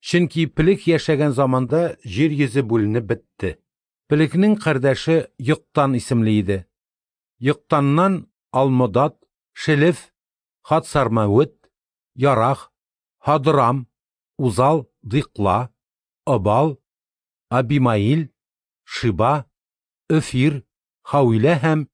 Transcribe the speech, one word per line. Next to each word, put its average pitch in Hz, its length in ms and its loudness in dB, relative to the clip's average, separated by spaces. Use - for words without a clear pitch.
Чөнки 165 440 -2
Пелек 185 420 0
яшәгән 151 460 0
заманда 131 720 -2
җир 127 260 -2
йөзе 139 300 -2
бүленеп 110 480 -2
бетте. - 480 -8
Пелекнең 175 540 2
кардәше 139 760 0
Йоктан 139 600 -2
исемле 110 420 0
иде. 95 260 -4
Йоктаннан 147 880 0
Алмодад, 127 640 0
Шелеф, 156 580 0
Хатсармавет, 123 920 0
Ярах, 127 580 0
Хадрам, 139 680 0
Узал, 131 520 0
Дикла, 107 680 -2
Обал, 127 540 0
Абимаил, 127 800 0
Шиба, 120 600 -2
Өфир, 143 540 0
Хавилә 135 560 2
һәм 156 320 0